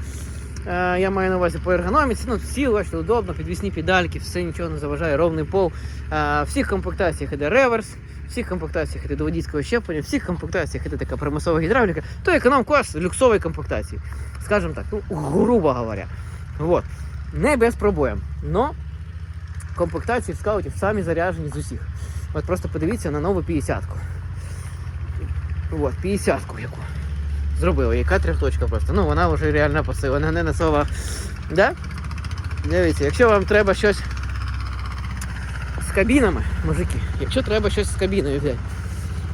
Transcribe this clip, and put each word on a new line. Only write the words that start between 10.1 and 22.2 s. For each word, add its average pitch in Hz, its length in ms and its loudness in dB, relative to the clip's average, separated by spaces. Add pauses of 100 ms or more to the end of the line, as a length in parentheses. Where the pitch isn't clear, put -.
комплектаціях 170 600 -4
іде 98 100 -4
така 123 200 -4
примусова 151 440 0
гідравліка, 190 420 2 (200)
то - 80 2
економ-клас 262 680 4
люксової 190 440 4
комплектації, - 600 -4 (440)
скажімо 185 300 0
так, - 180 -6
ну, 208 240 -4
грубо 156 560 4
говоря. 110 340 -4 (520)
Вот. 156 260 2 (480)
Не 247 240 2
без 233 180 4
проблем, 143 460 2 (220)
но 202 320 0 (1000)
комплектації 170 580 -2
в - 40 -6
скаутів 208 380 -2
самі 202 260 0
заряжені 165 460 0
з 143 80 -6
усіх. - 240 -6 (540)